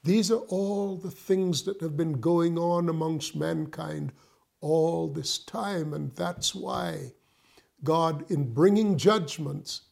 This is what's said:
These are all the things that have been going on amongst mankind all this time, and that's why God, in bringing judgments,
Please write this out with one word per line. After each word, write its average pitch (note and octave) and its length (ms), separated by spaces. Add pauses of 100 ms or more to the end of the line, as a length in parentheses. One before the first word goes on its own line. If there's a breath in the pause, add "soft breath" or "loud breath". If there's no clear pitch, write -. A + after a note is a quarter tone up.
These G3 260
are A3+ 180
all G3 480
the F3+ 140
things F3+ 540
that G3 180
have D#3 140
been D#3 240
going E3+ 380
on E3+ 300
amongst D#3+ 480
mankind D#3 760 (500 soft breath)
all E3 460
this C#3+ 300
time, F#3+ 540
and D3 220
that's F3 400
why F#3 580 (720 soft breath)
God, D#3+ 480
in C#3+ 240
bringing G3+ 420
judgments, D3+ 960